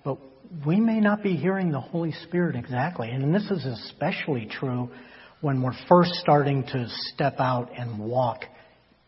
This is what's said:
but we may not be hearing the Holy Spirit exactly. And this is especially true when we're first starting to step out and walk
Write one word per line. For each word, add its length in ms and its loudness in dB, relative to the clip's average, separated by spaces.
but 140 -6
we 140 4
may 200 2
not 220 4
be 140 2
hearing 340 0
the 100 -2
Holy 320 -4
Spirit 440 -2
exactly. 540 -4
And 240 0
this 160 0
is 160 -2
especially 800 -4
true 440 -4
when 180 0
we're 160 -2
first 280 8
starting 500 4
to 240 -4
step 280 -2
out 360 -2
and 220 -8
walk 460 -2